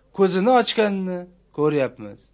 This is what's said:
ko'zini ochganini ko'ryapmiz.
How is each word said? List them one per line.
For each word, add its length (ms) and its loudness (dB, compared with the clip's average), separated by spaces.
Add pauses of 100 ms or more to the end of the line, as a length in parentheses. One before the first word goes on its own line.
(140)
ko'zini 360 2
ochganini 680 0 (340)
ko'ryapmiz. 680 -4 (140)